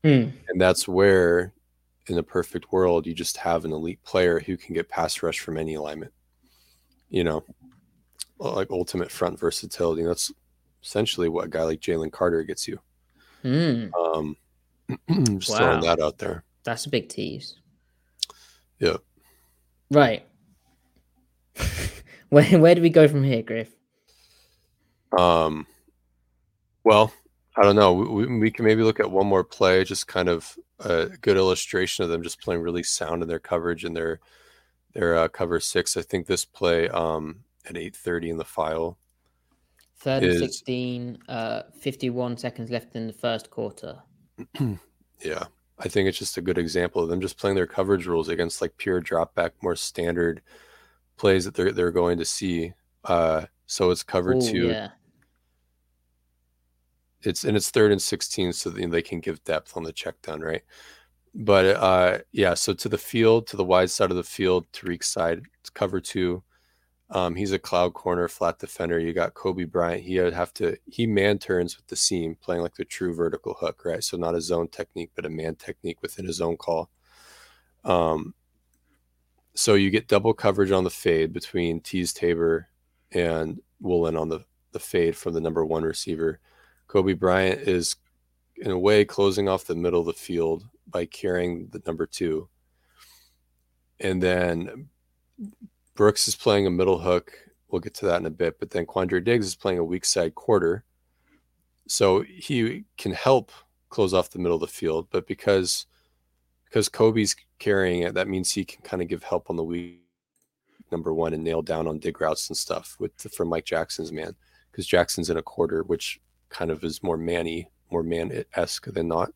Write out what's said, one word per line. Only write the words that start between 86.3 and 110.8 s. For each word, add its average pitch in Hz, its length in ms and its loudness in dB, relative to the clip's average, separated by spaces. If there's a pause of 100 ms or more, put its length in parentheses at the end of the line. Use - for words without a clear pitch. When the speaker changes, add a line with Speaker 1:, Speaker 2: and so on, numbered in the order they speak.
Speaker 2:
Kobe 95 240 2
Bryant 92 500 2
is, 90 360 -2 (580)
in - 160 -8
a 90 80 -2
way, 104 240 6
closing 98 460 2
off 92 160 0
the 85 100 -4
middle 87 240 0
of 82 60 0
the 82 80 -4
field 85 520 -4 (220)
by 87 180 -6
carrying 90 680 -4
the 90 120 -12
number 82 200 -4
two. 82 420 -6 (1500)
And 92 240 -2
then 90 640 -2 (1080)
Brooks 104 320 2
is 104 80 -4
playing 101 320 2
a 90 40 2
middle 90 280 2
hook. 87 340 0 (340)
We'll 90 140 -4
get - 140 -14
to - 120 -10
that 87 120 2
in 87 60 -6
a 80 60 -4
bit. 82 280 -4
But - 120 -10
then 85 140 -2
Quandre 92 380 -2
Diggs 113 220 0
is 92 100 -8
playing 92 240 -2
a 85 40 0
weak 90 200 -4
side 85 320 -2
quarter. 92 480 0 (1040)
So 196 340 2
he 147 640 -4 (120)
can - 140 -6
help 131 400 2 (380)
close 95 240 0
off 90 160 2
the 92 100 -12
middle 87 160 2
of 78 60 -2
the 85 60 -4
field. 80 440 -4
But 92 160 -4
because, - 580 0 (800)
because - 240 0
Kobe's 113 460 2 (240)
carrying 92 420 2
it, 87 140 -2
that 95 120 0
means 92 240 -4
he 95 140 -4
can - 180 -20
kinda 90 220 -6
give 85 180 -8
help - 260 -4
on 85 60 -4
the 82 80 -4
weak 87 380 -10 (920)